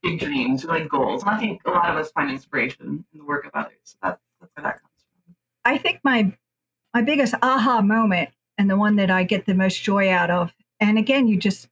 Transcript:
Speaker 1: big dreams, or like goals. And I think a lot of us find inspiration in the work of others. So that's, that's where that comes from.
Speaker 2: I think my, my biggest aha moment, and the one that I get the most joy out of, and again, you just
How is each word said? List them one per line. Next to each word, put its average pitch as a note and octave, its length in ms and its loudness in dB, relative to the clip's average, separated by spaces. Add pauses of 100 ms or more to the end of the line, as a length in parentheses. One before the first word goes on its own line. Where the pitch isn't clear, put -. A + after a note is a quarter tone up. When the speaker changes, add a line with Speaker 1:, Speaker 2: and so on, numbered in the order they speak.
Speaker 1:
big E3 180 -4
dreams, C3 460 -2
or D#3+ 40 -10
like D#3+ 200 -2
goals. A#2+ 340 -2
And G3+ 80 0
I A3 80 -2
think G#3+ 260 -4
a E3+ 60 -2
lot E3+ 180 2
of D#3+ 80 -4
us D#3 140 -6
find C#3+ 200 -4
inspiration C#3 800 -8
in - 60 -20
the - 60 -20
work D3 200 -6
of - 80 -20
others. - 200 -8 (100)
So - 180 -20
that's, - 200 -8 (180)
that's - 160 -20
where D3+ 80 -18
that - 180 -8
comes - 100 -20 (340)
from. F3 100 -20 (300)
Speaker 2:
I C4+ 120 0
think - 260 -4
my, A3+ 280 2 (640)
my A#3+ 80 2
biggest C#4 400 0
aha B3+ 400 2
moment, G3+ 480 2 (280)
and G3 120 2
the F#3+ 80 2
one G#3+ 200 4
that F#3+ 140 2
I F#3 120 2
get F#3+ 220 -2
the G3 100 0
most F#3+ 280 0
joy G3 280 2
out F3 200 2
of, F3 220 -2 (260)
and G#3+ 180 4
again, B3+ 300 2
you G#3 100 2
just - 340 -4